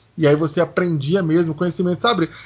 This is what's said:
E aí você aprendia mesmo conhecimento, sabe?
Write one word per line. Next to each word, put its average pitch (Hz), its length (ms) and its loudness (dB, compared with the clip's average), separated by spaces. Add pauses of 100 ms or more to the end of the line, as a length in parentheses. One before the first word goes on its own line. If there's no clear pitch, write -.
(180)
E 160 100 0
aí 143 80 6
você 156 260 0
aprendia 170 600 -2
mesmo 165 300 0
conhecimento, 180 480 -4
sabe? 190 280 0 (160)